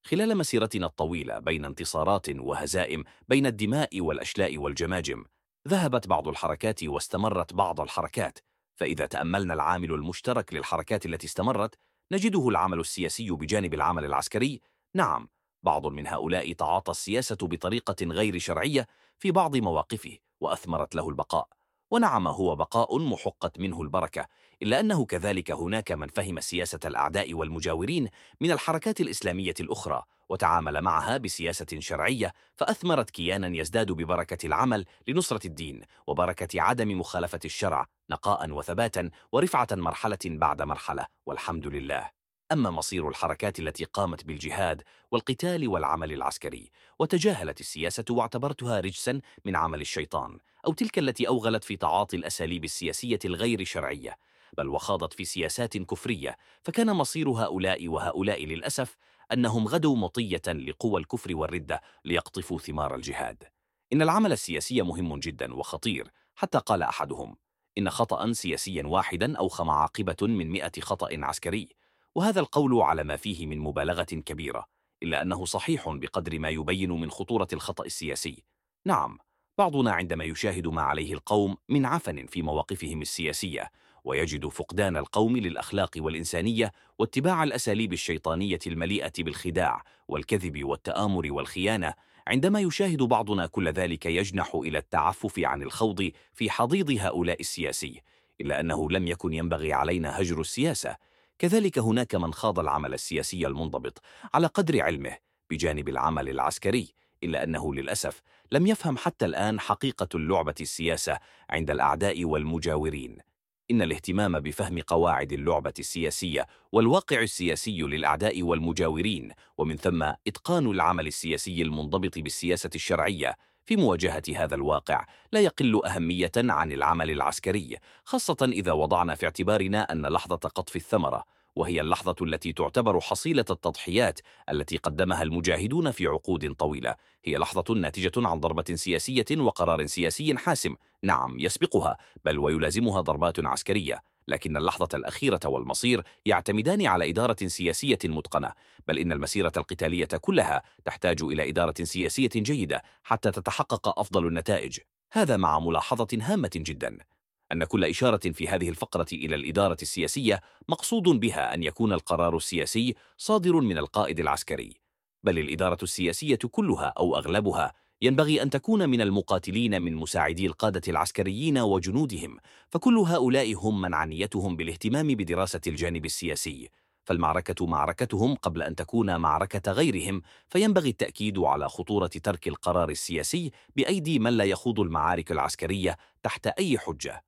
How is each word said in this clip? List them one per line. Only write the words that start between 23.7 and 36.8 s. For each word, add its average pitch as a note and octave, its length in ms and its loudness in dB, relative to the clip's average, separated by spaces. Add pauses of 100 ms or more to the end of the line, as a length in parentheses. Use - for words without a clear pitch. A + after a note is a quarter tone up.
البركة، D#2+ 460 -2 (340)
إلا A#2+ 180 2
أنه G3 260 2
كذلك F#2 460 -2
هناك F2+ 400 -4
من D2+ 160 -4
فهم F#2 320 -4
سياسة E2+ 460 -4
الأعداء D2 480 0
والمجاورين E2 760 -2 (320)
من E3+ 100 2
الحركات E3 500 -2
الإسلامية F#2 580 -2
الأخرى D#2+ 440 -4 (260)
وتعامل D#2+ 520 2
معها F#2 360 2
بسياسة E2+ 640 -6
شرعية، F2+ 540 -2 (220)
فأثمرت E3 540 0
كيانا F2+ 480 -2
يزداد F#2 340 0
ببركة E2+ 540 -2
العمل G2+ 400 2 (220)
لنصرة D#3 400 -2
الدين D#2 340 -10 (260)
وبركة F2+ 540 0
عدم G#2 380 2